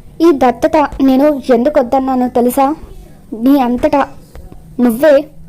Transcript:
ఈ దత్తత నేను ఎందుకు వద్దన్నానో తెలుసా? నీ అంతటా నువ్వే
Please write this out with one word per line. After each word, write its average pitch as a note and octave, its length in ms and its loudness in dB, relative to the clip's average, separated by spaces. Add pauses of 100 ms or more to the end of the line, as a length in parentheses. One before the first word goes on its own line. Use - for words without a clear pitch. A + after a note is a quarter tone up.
(220)
ఈ E4 100 4
దత్తత C#4+ 440 0 (260)
నేను C4+ 400 2 (120)
ఎందుకు C#4 260 0
వద్దన్నానో C4 480 -2
తెలుసా? B3 460 0 (580)
నీ C4 280 2
అంతటా B3 480 0 (720)
నువ్వే C4+ 440 2 (240)